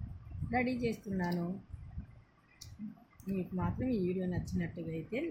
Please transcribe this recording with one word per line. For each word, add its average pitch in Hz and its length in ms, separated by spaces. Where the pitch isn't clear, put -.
రెడీ 247 280
చేస్తున్నాను. 190 680
మీకు 190 300
మాత్రం 180 320
ఈ 247 120
వీడియో 180 280
నచ్చినట్టుగా 170 640
అయితే 160 260